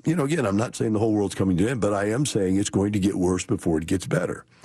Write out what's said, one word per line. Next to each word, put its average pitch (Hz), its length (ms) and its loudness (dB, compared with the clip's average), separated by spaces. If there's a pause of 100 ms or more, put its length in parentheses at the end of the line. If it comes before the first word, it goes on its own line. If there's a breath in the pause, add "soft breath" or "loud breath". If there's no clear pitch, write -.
you 160 100 2
know, 143 100 0
again, 147 200 0
I'm 98 140 2
not 127 180 -2
saying 110 160 0
the 104 60 0
whole 110 160 2
world's 101 200 0
coming 92 220 0
to 87 80 2
an 117 60 0
end, 127 100 -4
but 104 140 0
I 101 160 0
am 131 160 0
saying 95 300 0
it's 104 120 0
going 101 240 0
to 104 80 0
get 98 160 2
worse 92 300 0
before 82 320 0
it 80 80 -4
gets 92 200 -2
better. - 380 -2 (200 loud breath)